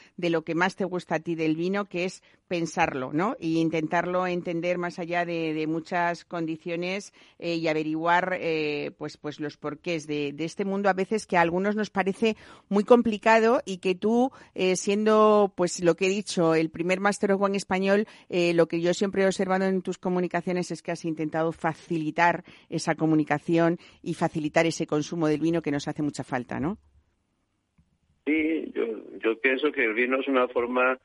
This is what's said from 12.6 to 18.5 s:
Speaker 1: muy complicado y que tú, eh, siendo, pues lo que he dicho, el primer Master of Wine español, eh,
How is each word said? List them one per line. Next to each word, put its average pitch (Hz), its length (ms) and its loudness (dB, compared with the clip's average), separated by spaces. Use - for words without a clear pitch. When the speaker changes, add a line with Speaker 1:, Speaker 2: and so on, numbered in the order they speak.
Speaker 1:
muy 202 160 2
complicado 226 840 6
y 190 120 -6
que 185 180 0
tú, 240 340 2
eh, 185 220 2
siendo, 214 800 4
pues 180 260 0
lo 165 140 4
que 190 100 0
he 185 40 2
dicho, 185 440 2
el 160 160 2
primer 180 300 -2
Master 202 320 0
of 190 100 2
Wine 196 140 0
español, 196 500 2
eh, 170 260 2